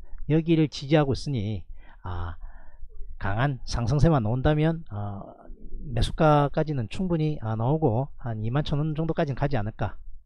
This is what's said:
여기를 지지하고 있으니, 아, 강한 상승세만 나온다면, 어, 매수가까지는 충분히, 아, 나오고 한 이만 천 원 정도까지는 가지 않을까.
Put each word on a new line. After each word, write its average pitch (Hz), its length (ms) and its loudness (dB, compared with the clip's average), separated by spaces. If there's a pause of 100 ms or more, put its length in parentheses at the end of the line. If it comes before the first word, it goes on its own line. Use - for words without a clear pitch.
(280)
여기를 156 400 4
지지하고 143 460 2
있으니, 110 500 -2 (380)
아, 87 340 -4 (840)
강한 117 460 0
상승세만 135 580 4
나온다면, 151 680 2
어, 101 320 -8 (640)
매수가까지는 143 1040 2
충분히, 156 520 0
아, 110 140 -2
나오고 131 600 2
한 110 280 -4
이만 123 180 0
천 143 160 0
원 156 160 0
정도까지는 160 400 0
가지 139 220 0
않을까. 104 400 -2 (300)